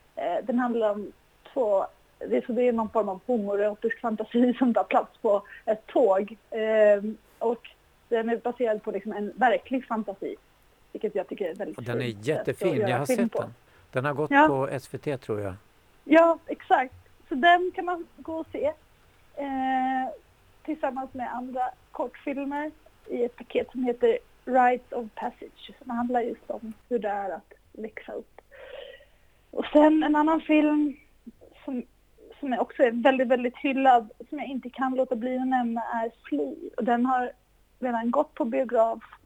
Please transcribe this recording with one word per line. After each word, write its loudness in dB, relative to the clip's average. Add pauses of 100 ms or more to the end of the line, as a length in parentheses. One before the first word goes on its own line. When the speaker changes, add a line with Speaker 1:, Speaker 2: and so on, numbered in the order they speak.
(160)
Speaker 1:
Eh, -4
den 0
handlar 0
om -6 (420)
två, 2 (340)
det -2
är, 0
så -6
det 4
är 2
någon -2
form 0
av -8
homoerotisk -2
fantasi 0
<laughs> -8
som 2
tar 2
plats -2
på 2 (220)
ett -4
tåg. 2 (140)
Ehm, 4 (220)
och -2 (400)
den 0
är 0
baserad -2
på -6
liksom -6
en -6
verklig 0
fantasi, -6 (560)
vilket -6
jag -4
tycker -6
är -8
väldigt -10
Speaker 2:
Och -12
den -4
är -4
Speaker 1:
fint -8
sätt 0
att -4
Speaker 2:
jättefin. -2
Speaker 1:
göra 0
Speaker 2:
Jag 0
har -2
Speaker 1:
film 0 (100)
Speaker 2:
sett -6
Speaker 1:
på. -4
Speaker 2:
den. -10 (380)
Den -2
har -2
gått -2
Speaker 1:
Ja. 8
Speaker 2:
på 2
S -8
V -10
T, -6
tror -6
jag. -6 (500)
Speaker 1:
Ja, 6 (100)
exakt. 0 (360)
Så -4
den 4
kan -8
man -6 (120)
gå -12
och -8
se, -4 (680)
eh, -2 (560)
tillsammans -6
med -10
andra -8 (300)
kortfilmer -6 (360)
i -4
ett -4
paket -6
som -6
heter 2 (280)
Rites 2
of -8 (100)
Passage, -12 (100)
som -16
handlar -2
just -6 (100)
om -10 (160)
hur 0
det -4
är -4
att -12 (180)
växa -14
upp. -14 (1080)
Och -6
sen 8
en 2
annan 2
film 2 (720)
som, -8 (560)
som -4
är -2
också 0
är 4
väldigt, 2
väldigt 0
hyllad, 4 (200)
som -8
jag -8
inte -8
kan -4
låta 0
bli -4
att -2
nämna, 0
är -4 (180)
Flee. -4 (220)
Och -4
den 2
har 0 (480)
redan -2
gått 0
på -2
biograf, 0 (220)